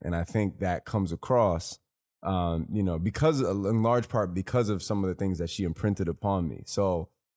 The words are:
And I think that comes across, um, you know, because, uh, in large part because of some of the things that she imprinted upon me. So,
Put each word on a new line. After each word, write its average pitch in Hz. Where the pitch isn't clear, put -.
And 87
I 85
think 101
that 92
comes 95
across, 92
um, 87
you 104
know, 85
because, 139
uh, 98
in 101
large 117
part 98
because 104
of 98
some 101
of 92
the 87
things 95
that 85
she -
imprinted 92
upon 92
me. -
So, 92